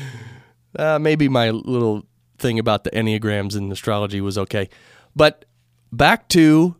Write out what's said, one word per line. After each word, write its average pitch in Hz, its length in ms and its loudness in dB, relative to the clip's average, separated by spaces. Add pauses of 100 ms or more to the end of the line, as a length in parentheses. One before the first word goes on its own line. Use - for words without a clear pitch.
(760)
Uh, 151 220 0
maybe 151 280 2
my 120 220 2
little 113 560 -2 (320)
thing 113 220 -2
about 107 240 -2
the - 80 -6
enneagrams 107 640 -2
and 98 160 -6
astrology 101 500 -4
was 98 160 -4
okay. 98 320 -6 (460)
But 151 300 2 (460)
back 147 380 2
to 165 500 4